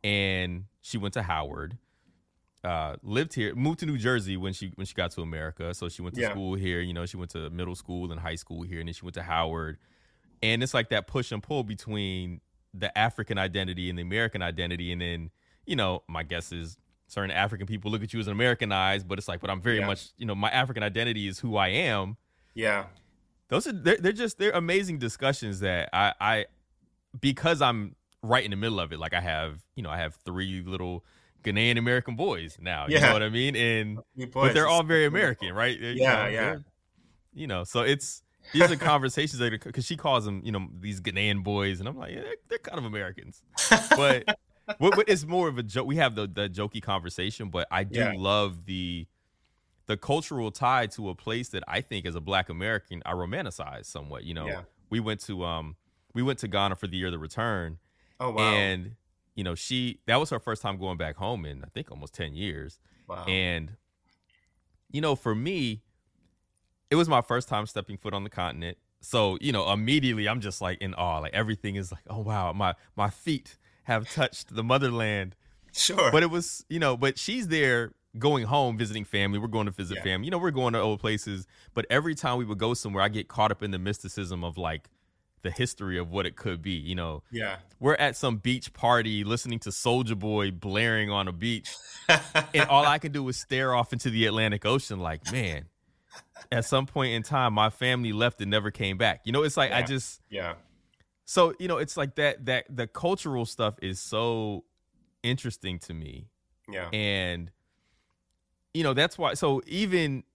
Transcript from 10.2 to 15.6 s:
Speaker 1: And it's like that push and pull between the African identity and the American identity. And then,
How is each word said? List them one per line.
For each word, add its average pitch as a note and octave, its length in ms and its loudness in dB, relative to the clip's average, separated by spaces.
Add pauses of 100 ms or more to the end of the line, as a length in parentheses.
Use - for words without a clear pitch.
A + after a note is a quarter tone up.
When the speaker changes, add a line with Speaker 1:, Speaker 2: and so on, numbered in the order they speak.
Speaker 1:
And A2+ 200 2
it's C3 120 -2
like A#2 160 2
that G#2 160 0
push - 260 -2
and G#2 100 -4
pull C#3+ 220 -2
between F#2+ 760 -6 (340)
the G2 240 -4
African A2 400 0
identity F2+ 520 -2
and F2 80 -4
the F2 40 -4
American G#2 400 -2
identity. F2 500 -4
And F2 80 -4
then, E2+ 300 -4 (360)